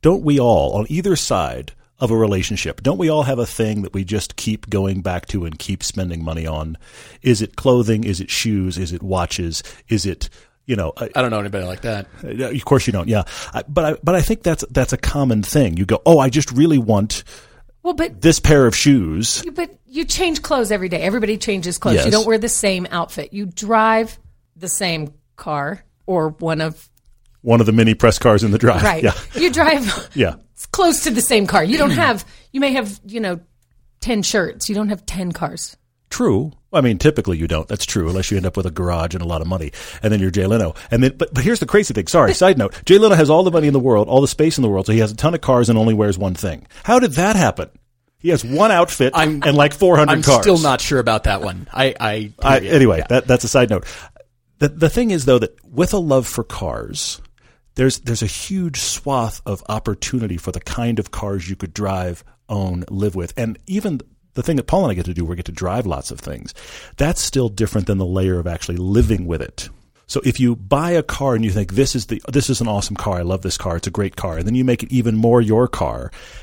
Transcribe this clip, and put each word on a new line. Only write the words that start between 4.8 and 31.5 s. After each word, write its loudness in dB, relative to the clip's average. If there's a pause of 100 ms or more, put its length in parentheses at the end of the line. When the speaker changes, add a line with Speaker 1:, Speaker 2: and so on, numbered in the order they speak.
Speaker 1:
back -6
to -4
and -10
keep -8
spending -6
money -6
on? -8 (440)
Is 2
it -8
clothing? 2
Is -4
it -10
shoes? -2
Is -6
it -10
watches? -4 (240)
Is -2
it, -6 (360)
you -2
know, -4
uh, -8
Speaker 2:
I 0
don't 0
know -2
anybody -6
like -10
that. -6 (160)
Speaker 1:
Uh, -8
of -6
course 4
you -2
don't. -2
Yeah. 2 (280)
I, -6
but -2
I, 0
but 2
I 2
think -2
that's, 0
that's 0
a -4
common 0
thing. 2
You 0
go, 0
"Oh, 8
I 2
just 0
really 4
want 0 (580)
Speaker 3:
Well, -2
but -4
Speaker 1:
this 6
pair 6
of 0
shoes." 2
Speaker 3:
you, -10
but -8 (100)
you -8
change -2
clothes 0
every -2
day. -4
Everybody 0
changes -4
clothes. 2
Speaker 1:
Yes. 2
Speaker 3:
You 2
don't 2
wear 2
the -2
same -2
outfit. -8
You -8
drive 0 (380)
the -14
same -4 (200)
car -6 (240)
or 0
one -4
of -8 (540)
Speaker 1:
One 6
of 6
the 4
many 6
press 4
cars 6
in 2
the 2
drive. 4
Speaker 3:
Right. 2
Speaker 1:
Yeah. 2 (200)
Speaker 3:
You 2
drive 0
Speaker 1:
<laughs> -20
Yeah. 0 (360)
Speaker 3:
close 2
to -2
the 0
same 2
car. 2